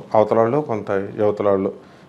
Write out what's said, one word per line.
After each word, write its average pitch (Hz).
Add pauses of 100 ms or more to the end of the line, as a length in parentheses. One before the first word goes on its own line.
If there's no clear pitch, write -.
(140)
అవతలాళ్ళు 117
కొంత 110
యువతలాళ్ళు 101 (360)